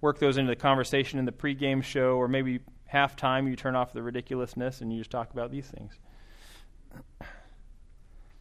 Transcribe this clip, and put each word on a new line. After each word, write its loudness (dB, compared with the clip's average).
work 2
those 4
into 2
the 2
conversation 2
in 0
the 0
pregame 0
show, 4
or 2
maybe 0
halftime 2
you -2
turn -2
off 0
the -6
ridiculousness -4
and -4
you -4
just -10
talk -6
about -6
these -8
things. -14